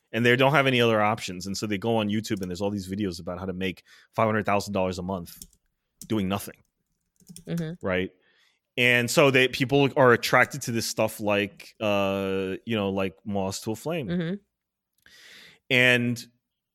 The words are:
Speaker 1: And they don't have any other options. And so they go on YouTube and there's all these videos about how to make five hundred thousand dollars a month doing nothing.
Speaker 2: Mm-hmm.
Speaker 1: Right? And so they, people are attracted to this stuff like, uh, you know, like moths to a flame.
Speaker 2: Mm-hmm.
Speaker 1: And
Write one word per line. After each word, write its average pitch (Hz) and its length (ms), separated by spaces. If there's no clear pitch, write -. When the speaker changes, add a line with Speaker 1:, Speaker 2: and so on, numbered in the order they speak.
Speaker 1:
And 117 120
they 120 100
don't 135 160
have 143 160
any 123 140
other 113 200
options. 98 460
And 98 80
so 117 100
they 104 120
go 113 180
on 107 140
YouTube 107 320
and 90 100
there's 87 80
all 101 100
these 101 200
videos 95 320
about 87 180
how 92 60
to 95 80
make 92 300
five 113 120
hundred 107 200
thousand 101 280
dollars 92 260
a - 20
month 90 360
doing 107 220
nothing. 98 300
Speaker 2:
Mm-hmm. 165 380
Speaker 1:
Right? 92 260
And 123 340
so 143 220
they, 131 160
people 135 480
are 127 160
attracted 123 520
to 123 100
this 113 120
stuff - 360
like, 101 580
uh, 98 760
you 113 100
know, 101 140
like 95 340
moths 98 380
to 113 100
a 107 60
flame. 151 320
Speaker 2:
Mm-hmm. 175 240
Speaker 1:
And 123 560